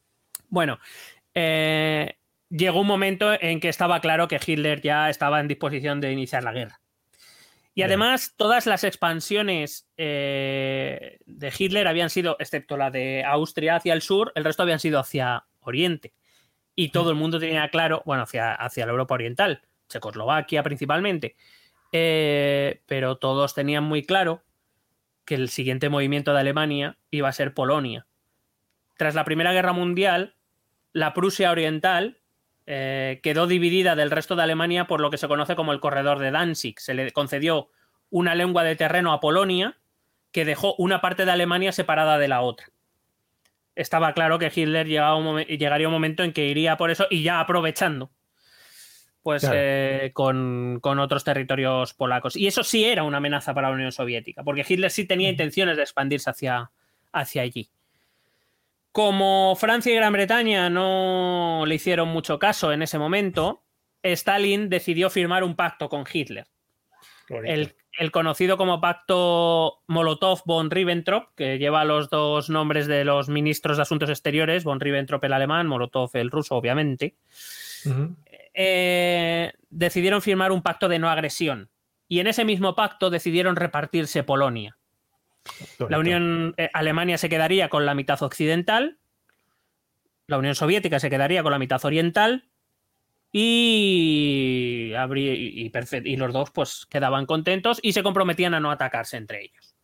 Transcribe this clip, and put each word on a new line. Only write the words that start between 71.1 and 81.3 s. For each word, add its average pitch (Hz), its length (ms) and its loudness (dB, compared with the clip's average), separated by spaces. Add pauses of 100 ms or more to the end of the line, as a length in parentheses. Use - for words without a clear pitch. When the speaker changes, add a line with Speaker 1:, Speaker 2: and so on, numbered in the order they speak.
Speaker 1:
que 135 220 -2
lleva 151 260 2
los 151 260 2
dos 147 380 0
nombres 151 380 0
de 143 180 2
los 143 240 2
ministros 147 480 0
de 151 60 2
Asuntos 147 260 0
Exteriores, 156 560 0
von 139 160 -2
Ribbentrop 139 420 -2
el 135 120 0
alemán, 147 320 2
Molotov 127 480 -2
el 123 160 -2
ruso, 147 260 -2
obviamente, 135 580 -2 (720)
Speaker 2:
Ujú. 147 320 -2 (380)
Speaker 1:
eh, 175 1000 2 (160)
decidieron 180 540 0
firmar 190 280 2
un 185 120 0
pacto 180 260 0
de 170 100 2
no 165 120 2
agresión. 151 580 -2 (400)